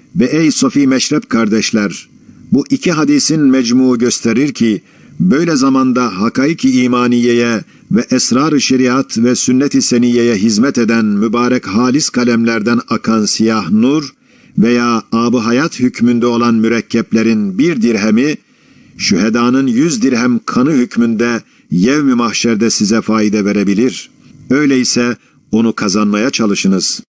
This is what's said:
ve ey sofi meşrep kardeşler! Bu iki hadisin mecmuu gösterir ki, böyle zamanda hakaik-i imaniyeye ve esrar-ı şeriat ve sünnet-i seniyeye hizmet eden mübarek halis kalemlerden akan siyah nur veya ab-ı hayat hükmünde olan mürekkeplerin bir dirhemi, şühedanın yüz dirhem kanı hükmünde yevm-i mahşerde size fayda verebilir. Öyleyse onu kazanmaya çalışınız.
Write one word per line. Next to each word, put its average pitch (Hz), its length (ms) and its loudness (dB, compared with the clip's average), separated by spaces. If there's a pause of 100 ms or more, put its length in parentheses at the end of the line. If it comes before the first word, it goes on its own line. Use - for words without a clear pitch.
(160)
ve 110 100 2
ey 151 260 2
sofi 139 360 0
meşrep 135 420 0
kardeşler! 107 800 -2 (420)
Bu 139 180 2
iki 147 220 -2
hadisin 151 480 0
mecmuu 131 580 2
gösterir 123 560 0
ki, 110 280 0 (380)
böyle 165 360 2
zamanda 127 640 0
hakaik-i 131 640 0
imaniyeye 120 840 0 (280)
ve 110 200 0
esrar-ı 135 500 0
şeriat 127 560 0
ve 120 180 2
sünnet-i 131 460 0
seniyeye 120 540 2
hizmet 113 420 0
eden 113 280 2
mübarek 117 600 0
halis 123 420 0
kalemlerden 117 760 0
akan 110 380 -2
siyah 110 460 -2
nur 131 420 0 (440)
veya 120 540 0
ab-ı 117 260 0
hayat 120 420 -2
hükmünde 120 460 0
olan 117 300 0
mürekkeplerin 110 1000 -2
bir 147 240 0
dirhemi, 110 560 0 (600)
şühedanın 120 720 0
yüz 127 340 0
dirhem 123 440 0
kanı 127 260 0
hükmünde 117 720 -2 (280)
yevm-i 131 420 2
mahşerde 113 560 0
size 107 320 0
fayda 107 440 0
verebilir. 101 640 -2 (400)
Öyleyse 127 680 0 (340)
onu 110 220 0
kazanmaya 104 560 -2
çalışınız. 98 800 -2